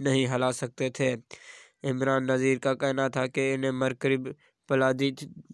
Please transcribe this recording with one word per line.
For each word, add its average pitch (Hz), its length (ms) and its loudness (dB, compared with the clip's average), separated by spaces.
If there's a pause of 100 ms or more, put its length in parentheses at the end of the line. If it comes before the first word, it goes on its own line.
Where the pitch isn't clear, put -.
नहीं 135 280 2
हिला 127 260 0
सकते 127 360 -6
थे। 127 220 0 (720)
इमरान 131 460 0
नज़ीर 131 280 2
का 135 180 -2
कहना 135 340 -2
था 131 180 -2
कि 135 260 -2
इन्हें 135 180 -2
मरकरी 131 440 2
पिला 131 760 0
दी 135 200 2
थी, 139 140 -12 (280)